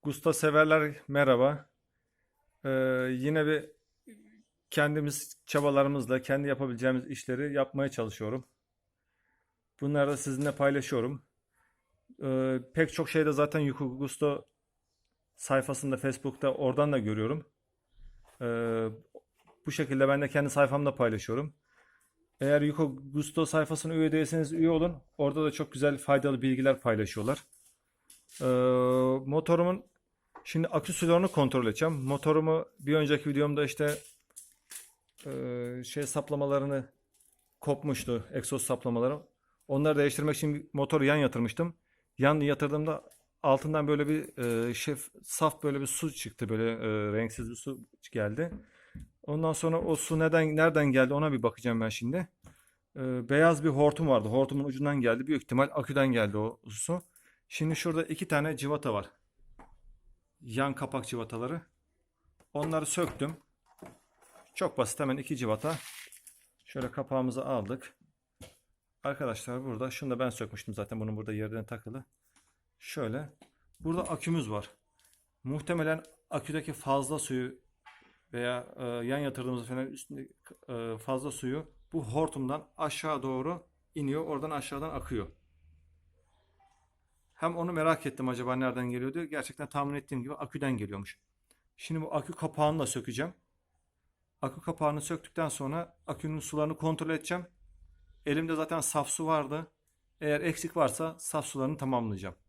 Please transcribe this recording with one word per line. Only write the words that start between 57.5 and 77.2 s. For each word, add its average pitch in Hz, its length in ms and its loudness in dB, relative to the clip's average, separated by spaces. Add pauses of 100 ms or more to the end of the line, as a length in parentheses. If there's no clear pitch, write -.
şurada 165 260 0
iki 160 260 -6
tane 151 280 0
cıvata 139 380 -2
var. 98 160 -6 (1300)
Yan 135 340 -2
kapak 131 340 -6
cıvataları. 120 520 -6 (920)
Onları 151 320 -2
söktüm. 156 500 -2 (1160)
Çok - 240 -2
basit, 113 220 -2
hemen 135 160 0
iki 139 200 -6
cıvata. 123 400 -2 (880)
Şöyle 123 260 -6
kapağımızı 127 560 -2
aldık. 127 500 -6 (1080)
Arkadaşlar 127 600 -6
burada, 127 260 -4
şunu 135 200 -6
da 123 80 -2
ben 127 120 0
sökmüştüm 110 440 -10
zaten, 110 260 -6
bunun 107 160 -4
burada 107 160 -6
yerden 107 320 -6
takılı. 117 400 -12 (760)
Şöyle. 139 500 -6 (520)
Burada 170 220 -2
akümüz 160 480 -2
var. 104 200 -6 (760)
Muhtemelen 156 600 -2 (260)
aküdeki 156 420 -4
fazla 139 460 -2
suyu 127 420 -4 (720)